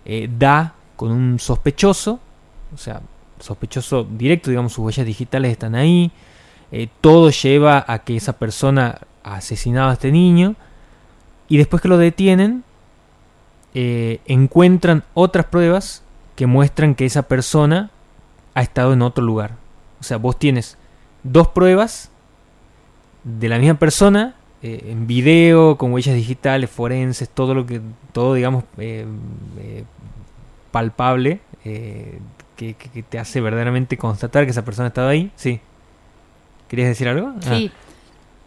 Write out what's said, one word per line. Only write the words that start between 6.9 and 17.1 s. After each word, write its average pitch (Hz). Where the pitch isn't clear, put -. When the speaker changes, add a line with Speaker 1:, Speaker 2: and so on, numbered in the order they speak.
Speaker 1:
todo 160
lleva 143
a 113
que 117
esa 113
persona 127
ha 101
asesinado 123
a 127
este 131
niño, 180
y 151
después 156
que 185
lo 180
detienen, 190
eh, 120
encuentran 165
otras 175
pruebas 175
que 127
muestran 143
que 131
esa 131